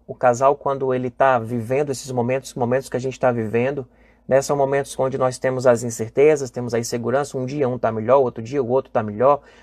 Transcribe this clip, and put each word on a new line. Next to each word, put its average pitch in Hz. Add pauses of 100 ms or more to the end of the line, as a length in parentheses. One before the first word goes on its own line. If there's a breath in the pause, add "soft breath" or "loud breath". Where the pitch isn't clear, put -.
o -
casal 131
quando 139
ele 127
tá 131
vivendo 120
esses 127
momentos, 127
momentos 127
que -
a 123
gente 127
tá 127
vivendo, 120 (400 soft breath)
né? 131
São 143
momentos 139
onde 131
nós 127
temos 127
as 120
incertezas, 131
temos 123
a 117
insegurança, 120
um 127
dia 139
um 123
tá 120
melhor, 110
outro 120
dia 131
o 113
outro 131
tá 120
melhor, 117 (220 soft breath)